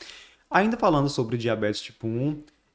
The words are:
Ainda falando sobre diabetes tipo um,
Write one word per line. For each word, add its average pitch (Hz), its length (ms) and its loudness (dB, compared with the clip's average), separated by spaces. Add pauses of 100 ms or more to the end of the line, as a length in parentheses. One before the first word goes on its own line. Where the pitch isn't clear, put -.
(500)
Ainda 214 260 4
falando 151 320 4
sobre 120 280 -2
diabetes 110 440 -2
tipo - 260 -12
um, 131 320 -2 (360)